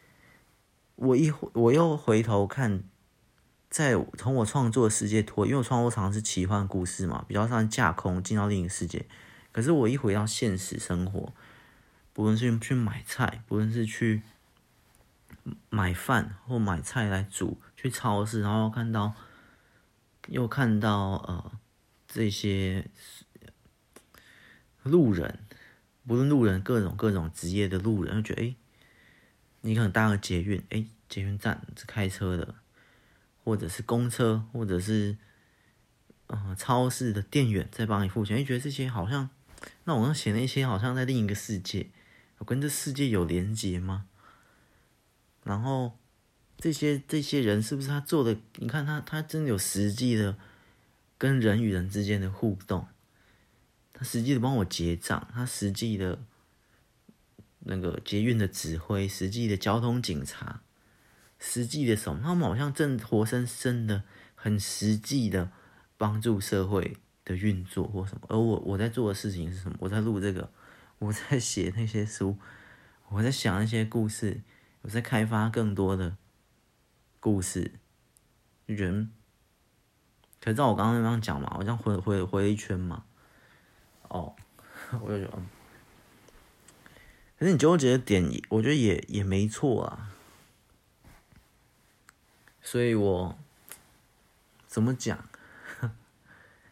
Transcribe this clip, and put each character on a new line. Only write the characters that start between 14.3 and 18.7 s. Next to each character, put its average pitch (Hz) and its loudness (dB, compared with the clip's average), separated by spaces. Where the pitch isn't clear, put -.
买 95 2
饭 110 0
或 123 -2
买 98 0
菜 110 -2
来 95 -2
煮， - -6
去 - -4
超 104 0
市， 110 -2
然 101 2
后 110 2